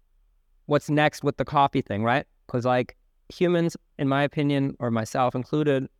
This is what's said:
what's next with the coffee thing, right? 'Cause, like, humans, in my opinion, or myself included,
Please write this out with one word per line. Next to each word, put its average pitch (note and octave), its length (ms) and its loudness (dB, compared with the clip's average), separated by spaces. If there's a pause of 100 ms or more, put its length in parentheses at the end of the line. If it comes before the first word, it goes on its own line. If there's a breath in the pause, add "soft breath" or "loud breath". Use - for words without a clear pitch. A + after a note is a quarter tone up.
(680)
what's C#3+ 240 0
next D3+ 320 2
with C#3+ 140 -2
the - 80 -4
coffee C#3 360 2
thing, G#2 220 -4
right? A#2 240 0 (220)
'Cause, B2 180 -2
like, B2+ 300 0 (320)
humans, E3+ 480 0 (240)
in C#3+ 80 0
my C#3 160 2
opinion, C#3 560 0
or B2 100 -2
myself B2 460 -2
included, C#3 520 -2 (120)